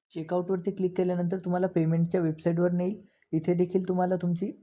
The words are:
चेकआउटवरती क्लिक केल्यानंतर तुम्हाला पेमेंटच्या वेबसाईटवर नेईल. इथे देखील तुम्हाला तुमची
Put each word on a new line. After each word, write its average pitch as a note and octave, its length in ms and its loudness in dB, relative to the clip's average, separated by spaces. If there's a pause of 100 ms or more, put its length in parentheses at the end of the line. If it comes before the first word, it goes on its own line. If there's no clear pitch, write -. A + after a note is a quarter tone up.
(120)
चेकआउटवरती F3+ 600 -2
क्लिक F#3 260 -2
केल्यानंतर F3+ 400 0
तुम्हाला F3+ 300 0
पेमेंटच्या E3+ 540 2
वेबसाईटवर E3+ 500 0
नेईल. F3+ 300 -2 (300)
इथे D#3+ 220 0
देखील F3+ 340 0
तुम्हाला F3+ 280 2
तुमची F3 360 -2 (120)